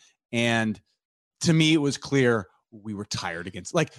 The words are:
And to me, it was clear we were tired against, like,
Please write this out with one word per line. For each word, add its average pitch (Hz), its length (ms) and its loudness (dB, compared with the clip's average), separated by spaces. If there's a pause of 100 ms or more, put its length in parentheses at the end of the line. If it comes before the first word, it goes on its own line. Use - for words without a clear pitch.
(320)
And 117 500 0 (600)
to 170 120 2
me, 160 200 4
it 156 80 4
was 143 180 -2
clear 120 480 2 (240)
we 107 240 -12
were 101 100 -10
tired - 400 -8
against, 95 300 -10
like, 160 240 -2